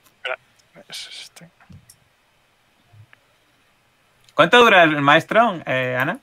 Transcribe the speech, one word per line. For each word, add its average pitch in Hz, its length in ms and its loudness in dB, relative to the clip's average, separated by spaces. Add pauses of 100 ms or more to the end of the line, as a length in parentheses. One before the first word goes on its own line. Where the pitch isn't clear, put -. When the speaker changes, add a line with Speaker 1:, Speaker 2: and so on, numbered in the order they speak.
(180)
Speaker 1:
Espera, 127 200 -12 (520)
es - 180 -18 (140)
este. - 280 -20 (2750)
Speaker 2:
¿Cuánto 170 300 2
dura 202 200 4
el 156 180 0
maestro, 165 680 0
eh, 127 320 -4
Ana? 165 240 -6